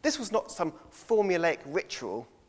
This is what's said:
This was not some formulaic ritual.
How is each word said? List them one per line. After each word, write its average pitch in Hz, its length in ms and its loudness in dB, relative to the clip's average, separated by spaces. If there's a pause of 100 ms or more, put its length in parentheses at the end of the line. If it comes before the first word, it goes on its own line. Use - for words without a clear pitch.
This 294 160 2
was 220 140 -6
not - 200 -2
some 160 220 -2 (180)
formulaic 185 720 2
ritual. 120 640 -4 (220)